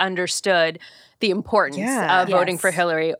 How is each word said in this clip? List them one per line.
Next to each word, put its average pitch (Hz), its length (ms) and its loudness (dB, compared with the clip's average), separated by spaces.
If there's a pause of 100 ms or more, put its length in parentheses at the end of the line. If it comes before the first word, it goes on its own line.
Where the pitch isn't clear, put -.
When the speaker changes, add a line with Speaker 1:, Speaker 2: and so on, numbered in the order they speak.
Speaker 1:
understood 180 800 0 (400)
the 214 100 0
importance 180 480 0
Speaker 2:
Yeah. 190 440 0
Speaker 1:
of 185 60 -2
voting 180 300 0
for 196 100 0
Speaker 3:
Yes. 165 80 -2
Speaker 1:
Hillary 165 440 0